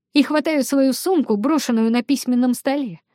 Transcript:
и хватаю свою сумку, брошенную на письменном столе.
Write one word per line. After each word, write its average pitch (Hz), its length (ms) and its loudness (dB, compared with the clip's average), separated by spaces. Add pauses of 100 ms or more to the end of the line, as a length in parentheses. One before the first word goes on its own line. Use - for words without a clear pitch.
(140)
и 285 100 4
хватаю 302 400 0
свою 269 300 2
сумку, 320 420 0
брошенную 226 560 0
на 240 100 2
письменном 247 520 0
столе. 262 480 -4 (140)